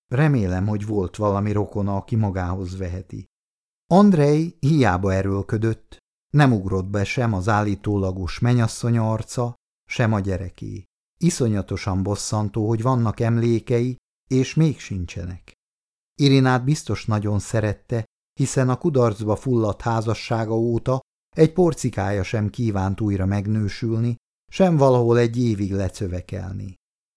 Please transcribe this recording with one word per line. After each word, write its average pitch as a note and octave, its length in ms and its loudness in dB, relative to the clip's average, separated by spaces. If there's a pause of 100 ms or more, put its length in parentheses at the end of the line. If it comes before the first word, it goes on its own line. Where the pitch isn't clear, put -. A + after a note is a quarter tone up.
(120)
remélem, A2 540 2
hogy G#2 200 -4
volt G#2 300 -4
valami G#2 360 0
rokona, G2+ 440 -2
aki G#2 200 -4
magához F#2 600 -2
veheti. F#2 540 -10 (640)
Andrej E3 640 4
hiába G2+ 540 2
erőlködött, G2 840 -2 (340)
nem C#3+ 200 6
ugrott F#2+ 340 0
be G2+ 180 -2
sem A#2 280 -2
az F#2+ 160 -2
állítólagos G2 880 -2
menyasszony A#2+ 600 0
arca, A2+ 560 -4 (340)
sem A2+ 240 0
a G#2 80 0
gyereké. F#2+ 640 -8 (360)
Iszonyatosan G2+ 800 0
bosszantó, G#2 680 -2
hogy A2+ 140 -2
vannak A#2 380 0
emlékei, A#2 760 0 (340)
és C3 240 0
még D#3 240 2
sincsenek. F2+ 720 -10 (640)
Irinát C3 500 4
biztos C3 420 -4
nagyon G#2 320 0
szerette, A2 680 -4 (280)
hiszen C3+ 360 0
a B2+ 80 2
kudarcba A2+ 600 0
fulladt A2+ 440 0
házassága A2+ 760 -2
óta A#2 460 -2 (360)
egy D#3+ 160 6
porcikája G#2 720 0
sem G#2+ 280 -2
kívánt G2 500 -2
újra G2 260 0
megnősülni, A2 880 -2 (360)
sem F3+ 240 4
valahol B2 420 4
egy A#2+ 200 2
évig G#2 340 0
lecövekelni. F#2+ 1000 -6 (420)